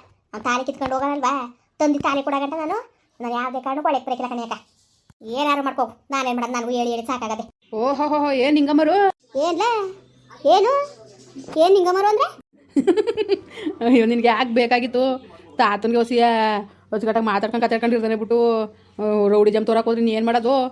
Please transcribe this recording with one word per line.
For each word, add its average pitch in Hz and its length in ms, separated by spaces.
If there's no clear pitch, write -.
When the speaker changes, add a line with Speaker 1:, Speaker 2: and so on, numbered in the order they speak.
Speaker 1:
ಅವ್ನ್ 214 120
ತಾಲಿ 247 200
ಕಿತ್ಕೊಂಡು 262 300
ಹೋಗೋಣಲ್ವಾ? 277 380
ತಂದಿ 294 200
ತಾಲಿ 277 240
ಕೊಡಗಂಟ 277 320
ನಾನು, 320 220
ನಾನು 240 140
ಯಾವ್ದೇ 247 260
ಕಾರಣಕ್ಕೂ 277 280
ಒಳಗೆ 262 160
ಬರಕಿಲ್ಲ 247 240
ಕಣೆ 240 140
ಅಕ್ಕ. 226 140
ಏನಾರು 285 360
ಮಾಡ್ಕೋ, 262 220
ನಾನೇನ್ 262 260
ಮಾಡೋದು? 240 160
ನನಗೂ 240 180
ಹೇಳಿ 240 200
ಹೇಳಿ 233 120
ಸಾಕಾಗದೆ. 226 420
Speaker 2:
ಓಹೋಹೋಹೋ, 285 540
ಏನ್ 277 260
ಹಿಂಗಮ್ಮರು? 302 380
Speaker 1:
ಏನ್ಲೇ? 349 320
ಏನು? 392 280
ಏನ್ 359 160
ಹಿಂಗಮ್ಮರು 370 320
ಅಂದ್ರೆ? 453 220
Speaker 2:
<laughs> 392 1080
ಅಯ್ಯೋ, 233 220
ನಿನ್ಗೆ 233 220
ಯಾಕ್ 233 200
ಬೇಕಾಗಿತ್ತು? 240 540
ತಾತನ್ಗೆ 226 400
ಹೊಸಿಯ 233 280
ಅಚ್ಚುಕಟ್ಟಾಗಿ 220 340
ಮಾತಾಡ್ಕೊಂಡ್ 214 380
ಕತಾಡ್ಕೊಂಡಿರ್ತಾನೆ 226 500
ಬಿಟ್ಟು, 220 240
ಆ, 208 640
ರೌಡಿ 208 220
ಜಮ್ 214 160
ತೋರಕ್ 226 180
ಹೋದ್ರೆ 233 200
ನೀನ್ 220 120
ಏನ್ 220 100
ಮಾಡೋದು? 233 280